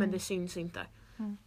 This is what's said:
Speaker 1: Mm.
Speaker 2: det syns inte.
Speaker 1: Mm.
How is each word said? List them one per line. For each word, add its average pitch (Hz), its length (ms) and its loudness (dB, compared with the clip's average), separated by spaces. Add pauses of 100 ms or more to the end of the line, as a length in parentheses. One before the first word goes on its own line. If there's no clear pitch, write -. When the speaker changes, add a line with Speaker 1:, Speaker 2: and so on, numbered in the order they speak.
Speaker 1:
Mm. 196 80 8
Speaker 2:
det 185 80 2
syns 180 380 -2
inte. 170 240 -4 (360)
Speaker 1:
Mm. 208 200 -4 (100)